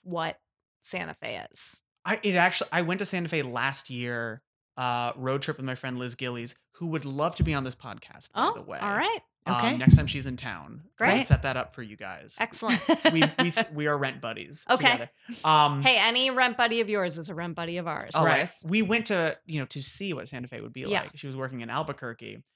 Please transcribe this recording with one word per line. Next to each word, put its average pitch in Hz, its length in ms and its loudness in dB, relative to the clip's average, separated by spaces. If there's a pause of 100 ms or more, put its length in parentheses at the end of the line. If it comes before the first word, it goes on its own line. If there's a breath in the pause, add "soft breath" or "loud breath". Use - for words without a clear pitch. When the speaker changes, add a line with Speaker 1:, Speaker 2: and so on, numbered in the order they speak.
Speaker 1:
what 170 360 -4 (440)
Santa 170 300 -8
Fe - 380 -10
is. - 300 -8 (240)
Speaker 2:
I, 214 180 0
it 202 120 2
actually, 175 360 4
I 170 100 2
went 180 180 0
to 202 60 -2
Santa 175 240 -2
Fe 156 140 0
last 127 480 -2
year, 120 500 -4 (360)
uh, 120 380 -2
road 135 280 -2
trip 135 140 -4
with 131 80 -8
my 127 100 -4
friend 127 240 -8
Liz 123 160 -4
Gillies, 120 400 -6 (220)
who 170 100 -6
would 156 180 -4
love 147 300 -2
to 180 80 2
be 156 100 2
on 139 100 0
this 127 120 -6
podcast, - 580 -16
by 254 140 0
Speaker 1:
Oh, 427 80 0
Speaker 2:
the - 60 -12
way. - 180 -10
Speaker 1:
all 202 160 -2
right. 349 260 -2 (240)
Speaker 2:
Um, 123 100 0
Speaker 3:
Okay. 123 220 2
Speaker 2:
next - 180 10
time 151 120 4
she's 139 180 -4
in 127 120 -6
town, 101 460 -12 (140)
Speaker 3:
Great. 220 180 4
Speaker 2:
we'll 262 80 2
set - 200 4
that 131 120 -2
up - 180 -6
for 123 100 -12
you 107 120 -14
guys. 92 440 -12
Speaker 1:
Excellent. 233 420 0 (140)
Speaker 3:
<laughs> 320 180 4
Speaker 2:
We, 160 80 4 (180)
we, 175 100 2
s-, - 220 2
we 147 160 -4
are 147 100 2
rent 131 240 -4
buddies - 480 -8
Speaker 1:
Okay. 247 220 6
Speaker 2:
together. 165 180 -2 (340 loud breath)
Um, 147 400 6
Speaker 1:
Hey, 254 140 6
any 233 340 4
rent 247 260 2
buddy 233 240 2
of 208 80 0
yours 185 300 0
is 165 100 -12
a 180 60 -10
rent 170 200 -6
buddy 170 220 -6
of 170 100 -4
ours. - 280 -6
Speaker 3:
Always. 160 160 6
Speaker 2:
right. 151 180 2 (160)
We 196 160 2
went 220 260 2
to, 170 380 0
you 156 140 -4
know, 131 80 -2
to 143 160 -8
see 196 300 -4
what - 160 -8
Santa 123 180 -10
Fe 117 140 -10
would 117 120 -12
be 127 80 -10
Speaker 1:
Yeah. 196 200 0
Speaker 2:
like. - 160 -10
She 143 100 -12
was 131 80 -8
working 131 260 -8
in 117 80 -10
Albuquerque 117 720 -8 (120)